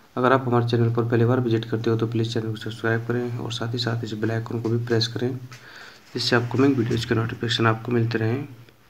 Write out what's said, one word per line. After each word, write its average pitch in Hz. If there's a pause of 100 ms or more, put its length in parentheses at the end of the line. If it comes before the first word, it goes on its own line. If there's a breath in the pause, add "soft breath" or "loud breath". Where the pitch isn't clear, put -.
(160 loud breath)
अगर 127
आप 131
हमारे 120
चैनल 120
पर 117
पहली 117
बार 127
visit 113
करते 117
हो 113
तो 113
please 113
चैनल 110
को 110
subscribe 113
करें 120
और 113
साथ 117
ही 120
साथ 117
इस 107
बेल 107
icon 117
को 117
भी 117
press 113
करें, 123 (800 loud breath)
जिससे 123
अपकमिंग 120
videos 117
के 117
notification 117
आपको 113
मिलते 113
रहें। 117 (420)